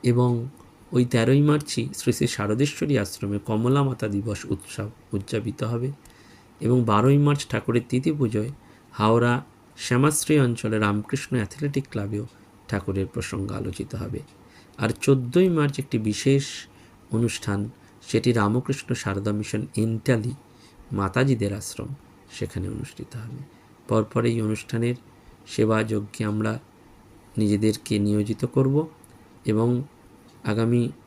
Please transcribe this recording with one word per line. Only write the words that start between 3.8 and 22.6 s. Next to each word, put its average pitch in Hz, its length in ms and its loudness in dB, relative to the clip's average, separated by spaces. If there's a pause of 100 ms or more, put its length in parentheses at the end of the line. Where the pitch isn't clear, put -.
মাতা 123 260 -2
দিবস 101 360 -4
উৎসব - 440 -8 (240)
উদযাপিত 107 500 -4
হবে। 120 300 -4 (680)
এবং 123 240 2
বারোই 113 340 6
মার্চ 143 300 2
ঠাকুরের 117 400 0
তিথি 135 240 0
পুজোয় 117 380 -2 (420)
হাওড়া 120 520 4 (320)
শ্যামাশ্রী 151 640 2
অঞ্চলে 113 380 0
রামকৃষ্ণ 107 580 -2
অ্যাথলেটিক 139 540 -4
ক্লাবেও 104 360 -6 (420)
ঠাকুরের 95 380 -2
প্রসঙ্গ - 460 -6
আলোচিত - 420 -8
হবে। - 240 -6 (600)
আর 110 100 -2 (120)
চোদ্দোই 135 480 2
মার্চ 151 300 2
একটি 147 200 -4
বিশেষ 135 460 2 (680)
অনুষ্ঠান, 107 600 -2 (380)
সেটি 120 240 2
রামকৃষ্ণ 117 600 0
সারদা 101 380 -2
মিশন 104 340 -4 (100)
এন্টালি 113 560 0 (600)
মাতাজিদের 101 640 0
আশ্রম, 117 340 -10 (440)
সেখানে 95 360 -6